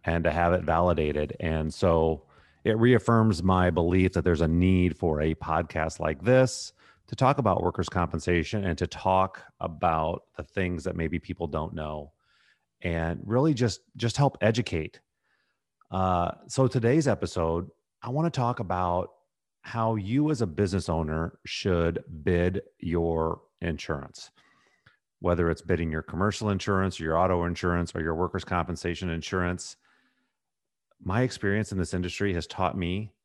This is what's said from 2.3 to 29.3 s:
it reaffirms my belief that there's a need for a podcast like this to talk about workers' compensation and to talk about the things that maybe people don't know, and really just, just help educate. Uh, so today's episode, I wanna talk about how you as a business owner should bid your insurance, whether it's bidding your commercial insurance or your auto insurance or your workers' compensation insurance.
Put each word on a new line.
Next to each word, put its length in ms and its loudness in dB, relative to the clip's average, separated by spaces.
it 140 2
reaffirms 680 4
my 260 4
belief 440 4
that 100 0
there's 160 2
a 80 4
need 500 4
for 240 0
a 140 0
podcast 640 -4
like 240 -2
this 480 2
to 100 -10
talk 200 4
about 240 2
workers' 280 -2
compensation 720 0
and 140 -2
to 100 -2
talk 560 0
about 640 -2
the 60 -10
things 420 -4
that 100 -4
maybe 240 -2
people 280 -8
don't 260 -6
know, 400 -10
and 440 -2
really 280 2
just, 280 0
just 180 -2
help 240 2
educate. 640 0
Uh, 400 2
so 180 2
today's 420 2
episode, 640 -2
I 80 -12
wanna 200 -2
talk 320 -2
about 500 -2
how 320 -2
you 360 0
as 100 -2
a 60 0
business 400 0
owner 580 -2
should 600 0
bid 380 2
your 600 -2
insurance, 720 -8
whether 320 2
it's 100 -4
bidding 300 -2
your 120 -4
commercial 460 -2
insurance 520 -2
or 20 -6
your 140 0
auto 260 2
insurance 500 -2
or 60 -6
your 160 -2
workers' 300 -4
compensation 640 -4
insurance. 680 -4